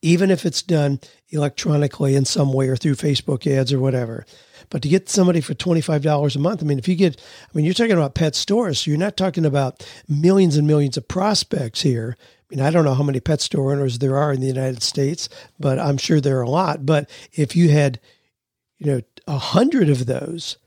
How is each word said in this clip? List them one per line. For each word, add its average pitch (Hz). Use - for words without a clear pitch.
even 175
if 180
it's -
done 143
electronically 143
in 139
some 139
way 135
or 131
through 143
Facebook 143
ads 135
or 135
whatever. 123
But 123
to 143
get 175
somebody 180
for 147
twenty-five 160
dollars 147
a -
month, 170
I 156
mean, 143
if 120
you 185
get, 170
I -
mean, 151
you're 175
talking 226
about 151
pet 156
stores, 196
so -
you're 147
not 202
talking 180
about 139
millions 170
and 147
millions 147
of 131
prospects 190
here. 120
I -
mean, 135
I 147
don't 165
know 139
how 139
many 135
pet 151
store 139
owners 131
there 135
are 147
in 131
the 131
United 131
States, 143
but 135
I'm 143
sure 151
there 135
are 127
a 120
lot. 156
But 147
if 151
you 170
had, 143
you -
know, 135
a 147
hundred 240
of 127
those 160